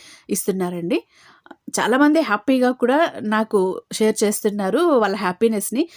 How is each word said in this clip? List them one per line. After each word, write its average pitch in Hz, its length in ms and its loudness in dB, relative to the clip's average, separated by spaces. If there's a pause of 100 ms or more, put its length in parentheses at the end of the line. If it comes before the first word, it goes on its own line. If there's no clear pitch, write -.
(300)
ఇస్తున్నారండి. 185 760 -4 (760)
చాలామంది 285 400 4
హ్యాపీగా 247 500 0
కూడా 262 420 0 (100)
నాకు 214 600 0 (100)
షేర్ 220 320 0
చేస్తున్నారు 208 540 -2
వాళ్ళ 247 380 2
హ్యాపీనెస్‌ని. 214 800 -2